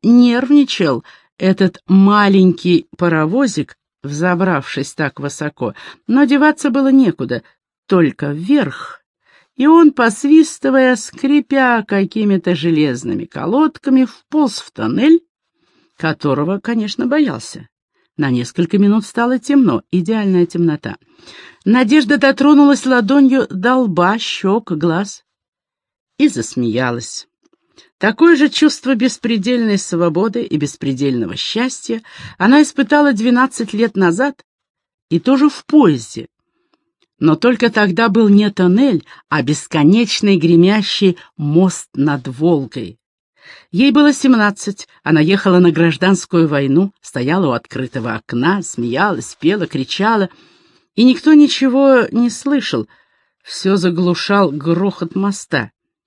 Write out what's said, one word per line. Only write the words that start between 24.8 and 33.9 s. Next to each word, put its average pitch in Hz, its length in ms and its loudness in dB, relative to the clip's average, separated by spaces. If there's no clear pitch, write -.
и 294 100 2
засмеялась. 120 1000 -6
Такое 320 380 2
же 285 140 2
чувство 269 460 -2
беспредельной 226 800 -2
свободы 185 680 -2
и - 140 -6
беспредельного 135 760 -4
счастья 226 680 -6
она 262 240 4
испытала 285 500 0
двенадцать 240 600 -2
лет 214 220 -2